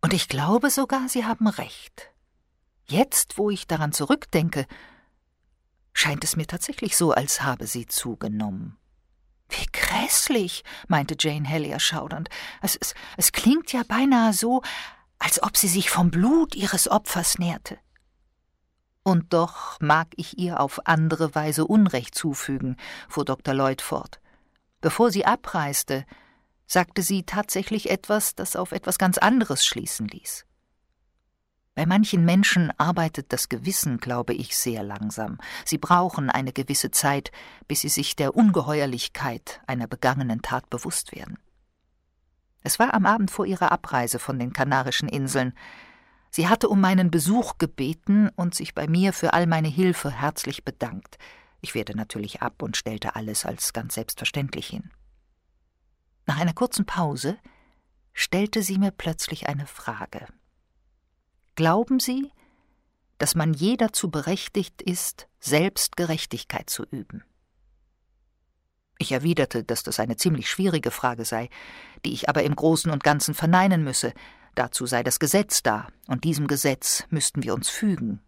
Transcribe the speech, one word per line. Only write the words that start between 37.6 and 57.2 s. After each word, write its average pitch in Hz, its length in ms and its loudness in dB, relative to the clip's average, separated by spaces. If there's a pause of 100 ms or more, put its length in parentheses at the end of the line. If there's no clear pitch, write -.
bis 147 140 -2
sie 147 80 -4
sich - 260 -2
der 139 220 0
Ungeheuerlichkeit 143 1300 0
einer 123 220 -4
begangenen 127 520 0
Tat - 300 -6
bewusst - 400 -6
werden. - 260 -14 (1300)
Es - 160 -4
war 240 160 4
am 196 120 4
Abend 208 260 4
vor 208 120 -2
ihrer 185 280 2
Abreise 123 480 -2
von 131 180 -6
den 120 140 -4
Kanarischen 135 560 0
Inseln. 135 440 -2 (760)
Sie 165 180 0
hatte 226 200 4
um 196 120 4
meinen 185 300 6
Besuch 175 480 2
gebeten 165 800 2
und 175 180 -2
sich - 200 -6
bei 151 120 -4
mir 180 260 4
für - 200 0
all 170 160 4
meine 160 200 2
Hilfe 160 440 0
herzlich 139 520 -6
bedankt. - 540 -10 (420)
Ich - 140 -12
wehrte 107 220 -4
natürlich 104 440 -8
ab - 220 -6
und 180 140 -6
stellte - 400 -6
alles 107 280 -6
als - 280 -6
ganz - 220 -8
selbstverständlich - 760 -6
hin. - 240 -12 (1300)
Nach 147 120 -2
einer 165 160 0
kurzen 233 320 -2
Pause 147 500 -2 (760)